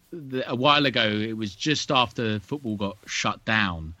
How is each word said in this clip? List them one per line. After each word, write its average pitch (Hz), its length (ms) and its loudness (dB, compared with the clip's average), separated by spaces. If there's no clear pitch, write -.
the, 131 380 -6
a 123 40 -2
while 143 320 4
ago, 117 220 4
it 107 280 -2
was 110 180 -6
just - 360 -2
after 117 500 0
football 127 360 -4
got 101 200 -4
shut - 380 -2
down, 87 560 0